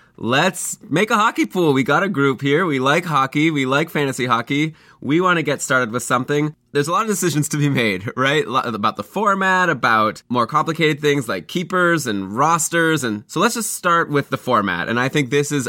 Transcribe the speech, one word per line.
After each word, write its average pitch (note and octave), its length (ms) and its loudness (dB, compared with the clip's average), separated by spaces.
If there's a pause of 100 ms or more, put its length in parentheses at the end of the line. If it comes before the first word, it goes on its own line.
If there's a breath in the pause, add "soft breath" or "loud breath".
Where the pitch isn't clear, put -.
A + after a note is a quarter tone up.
(160 soft breath)
let's C#3+ 640 -2 (100)
make F#3+ 220 2
a A#3 60 4
hockey A#3 280 0
pool. E3+ 280 2
We C3+ 100 2
got C#3+ 200 2
a - 40 0
group C#3 320 0
here. C#3+ 260 2
We C#3+ 140 0
like D3 240 2
hockey. D3+ 480 0
We C#3 140 0
like C#3 240 0
fantasy C3+ 360 -2
hockey. C#3 480 0 (280 soft breath)
We C#3+ 180 0
wanna F3 240 2
get C3+ 180 -2
started B2+ 300 0
with B2 100 -4
something." C#3+ 540 -2 (160)
There's C#3+ 160 0
a E3+ 60 -2
lot G3+ 80 2
of A3+ 60 -4
decisions D#3 420 0
to D3+ 80 -4
be D3 100 2
made, A2+ 480 0
right? C#3 320 0
Lo-, B2 140 0
about A2 340 -2
the G2+ 80 -8
format, F#3+ 680 0
about A2+ 600 2
more A#2+ 180 0
complicated D3+ 540 0
things C#3+ 260 0
like F#2+ 220 -6
keepers E3+ 580 0
and G2 240 -4
rosters. D#3+ 720 2
And G#2+ 240 -6
so D#3+ 140 -4
let's A#3 140 2
just A3+ 180 -6
start E3+ 360 0
with C#3+ 200 -2
the - 80 -2
format. G2+ 500 0
And A#2 100 -2
I B2+ 120 0
think C#3+ 200 0
this C#3+ 220 0
is C#3 180 -2